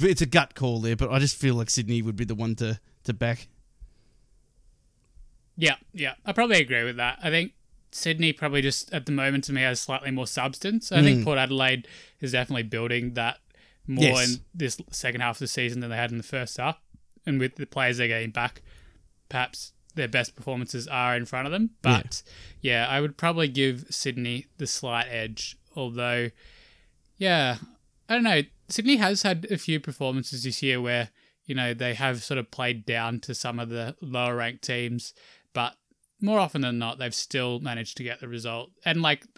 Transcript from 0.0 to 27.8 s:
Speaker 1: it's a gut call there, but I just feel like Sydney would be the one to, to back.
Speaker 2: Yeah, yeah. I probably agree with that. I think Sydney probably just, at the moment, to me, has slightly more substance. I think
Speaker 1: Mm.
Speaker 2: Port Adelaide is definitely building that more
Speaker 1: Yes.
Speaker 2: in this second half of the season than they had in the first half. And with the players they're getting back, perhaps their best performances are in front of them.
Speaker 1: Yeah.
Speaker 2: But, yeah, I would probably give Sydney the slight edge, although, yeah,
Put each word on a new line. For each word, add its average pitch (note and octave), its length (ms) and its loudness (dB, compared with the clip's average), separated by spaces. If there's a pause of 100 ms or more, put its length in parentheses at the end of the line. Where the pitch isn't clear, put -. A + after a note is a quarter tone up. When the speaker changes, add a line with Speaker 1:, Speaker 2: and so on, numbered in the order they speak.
Speaker 1:
it's F3+ 180 6
a D#3+ 40 2
gut C#3+ 300 2
call A#2+ 240 2
there, A2+ 160 2
but A2+ 160 0
I C3+ 80 4
just C#3 160 2
feel C3+ 180 2
like A#2 160 0
Sydney A#2 320 0
would A2 140 -2
be A#2 80 -2
the A#2 100 -4
one A2+ 220 -2
to, A2 240 -2 (240)
to - 100 -2
back. A#2 320 -2 (2000)
Speaker 2:
Yeah, D3+ 200 4 (160)
yeah. C#3 220 -4 (100)
I G3 80 -4
probably A3+ 280 4
agree A#2+ 240 2
with A#2+ 120 -4
that. A#2+ 260 -2
I E3+ 80 0
think E3 220 2 (400)
Sydney D#3+ 400 2
probably C#3+ 300 0
just, - 300 0
at D3+ 140 -4
the D#3 60 0
moment, C3+ 320 2
to - 80 -6
me, C3 100 2
has B2+ 180 2
slightly C3+ 300 -4
more B2+ 160 -2
substance. F#3+ 640 -2
I E3+ 100 8
think C3+ 180 8
Speaker 1:
Mm. A2 40 0
Speaker 2:
Port C#3 140 2
Adelaide C3 500 2 (320)
is C3 120 -4
definitely B2+ 320 0
building A#2+ 500 -2
that A#2+ 240 -2 (480)
more C3+ 180 4
Speaker 1:
Yes. B2 300 6
Speaker 2:
in B2 60 -8 (140)
this D3 240 -2 (120)
second A#2+ 300 -2
half A#2+ 160 0
of - 40 -8
the C3+ 60 -4
season B2 340 -2
than A#2+ 100 -6
they A2+ 60 -4
had A#2 140 0
in A#2 80 -6
the A2+ 60 -8
first B2+ 320 -6
half. C#3 220 -2 (460)
And C#3 160 2
with C3 160 -2
the C#3+ 100 -8
players B2 300 2
they're A#2+ 120 2
getting A2+ 220 -2
back, A#2+ 320 -2 (640)
perhaps - 440 -4 (220)
their C3+ 140 -2
best A#2+ 280 0
performances B2 520 -6
are B2 280 0
in A#2+ 80 -2
front C3 220 -6
of D3 60 -6
them. A3 180 0 (140)
Speaker 1:
Yeah. B2+ 180 6
Speaker 2:
But, - 200 -8 (380)
yeah, A#2+ 280 2
I C3+ 120 2
would D3 160 -2
probably E3 320 2
give C3+ 400 0
Sydney B2 580 -4 (120)
the C#3+ 80 -6
slight A#2+ 420 -2
edge, A2 480 -6 (180)
although, A#2+ 560 -2 (840)
yeah, D#3 400 4 (520)